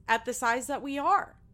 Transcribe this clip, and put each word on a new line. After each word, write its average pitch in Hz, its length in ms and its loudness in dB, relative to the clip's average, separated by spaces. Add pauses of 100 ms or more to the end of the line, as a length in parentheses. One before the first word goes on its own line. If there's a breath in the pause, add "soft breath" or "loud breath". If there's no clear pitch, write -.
at 226 160 2
the 247 80 -4
size 233 360 0
that 269 140 -4
we 277 160 -6
are 349 380 2 (180)